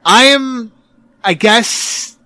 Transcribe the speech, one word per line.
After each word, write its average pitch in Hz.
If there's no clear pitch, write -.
I 214
am, 262
I 196
guess, -